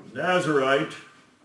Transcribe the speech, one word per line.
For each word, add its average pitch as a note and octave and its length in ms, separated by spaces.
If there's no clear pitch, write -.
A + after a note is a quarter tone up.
Nazirite D3 840